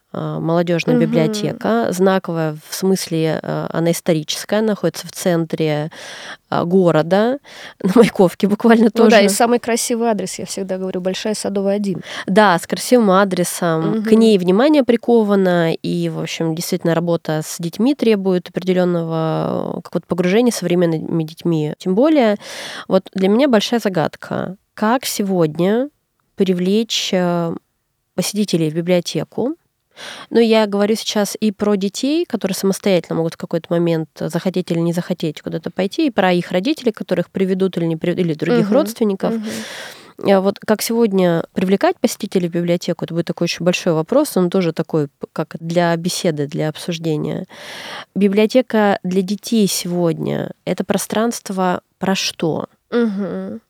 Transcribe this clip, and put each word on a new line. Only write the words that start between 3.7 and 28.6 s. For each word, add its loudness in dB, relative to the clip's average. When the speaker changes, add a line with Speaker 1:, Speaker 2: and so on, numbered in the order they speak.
Speaker 1:
она 0
историческая, -2
находится -2
в -16
центре, -2
а, 0
города, 2
<laughs> -12
на 0
Маяковке 4
буквально 4
Speaker 2:
Ну 6
да, 8
Speaker 1:
тоже. 6
Speaker 2:
и 4
самый 2
красивый -2
адрес, -2
я -10
всегда -6
говорю, -6
Большая -2
Садовая, -2
один. -2
Speaker 1:
Да, 4
с -12
красивым 2
адресом. 2
Speaker 2:
Мгм. -2
Speaker 1:
К -2
ней 8
внимание 4
приковано, 2
и, -2
в -6
общем, -4
действительно -2
работа -2
с -12
детьми 0
требует 0
определённого, -2
э, -10
какого-то -6
погружения 2
с -2
современными 0
детьми. -2
Тем -2
более, 4
вот 0
для 2
меня 4
большая 2
загадка, -4
как 0
сегодня 0
привлечь, 0
э, 0
посетителей 0